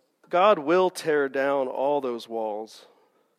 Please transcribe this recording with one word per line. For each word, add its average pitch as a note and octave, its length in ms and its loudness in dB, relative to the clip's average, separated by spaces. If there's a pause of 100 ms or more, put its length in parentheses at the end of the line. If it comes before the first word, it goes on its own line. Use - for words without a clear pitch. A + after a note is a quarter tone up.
(280)
God F#3 320 4
will F3 300 2
tear D3+ 380 0
down C3+ 380 -2
all C#3 340 -2
those A#2+ 280 -6
walls, A2 580 -8 (520)